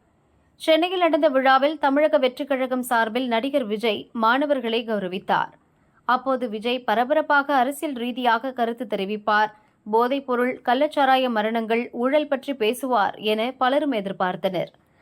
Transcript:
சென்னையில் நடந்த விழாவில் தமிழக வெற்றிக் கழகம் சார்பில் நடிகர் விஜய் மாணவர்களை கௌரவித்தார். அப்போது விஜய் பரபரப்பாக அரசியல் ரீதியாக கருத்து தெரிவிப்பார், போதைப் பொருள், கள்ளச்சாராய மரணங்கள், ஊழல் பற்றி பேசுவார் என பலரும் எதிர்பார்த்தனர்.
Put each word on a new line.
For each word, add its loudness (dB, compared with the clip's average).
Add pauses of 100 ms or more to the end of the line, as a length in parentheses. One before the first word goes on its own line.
(560)
சென்னையில் 2
நடந்த 4
விழாவில் 2
தமிழக 2
வெற்றிக் 0
கழகம் -2
சார்பில் -2
நடிகர் 0
விஜய் -4
மாணவர்களை 0
கௌரவித்தார். -2 (540)
அப்போது 0
விஜய் -4
பரபரப்பாக 2
அரசியல் 0
ரீதியாக -2
கருத்து -4
தெரிவிப்பார், 0 (400)
போதைப் 2
பொருள், -2
கள்ளச்சாராய 2
மரணங்கள், -2
ஊழல் 0
பற்றி -4
பேசுவார் 0
என -2
பலரும் 0
எதிர்பார்த்தனர். -2 (300)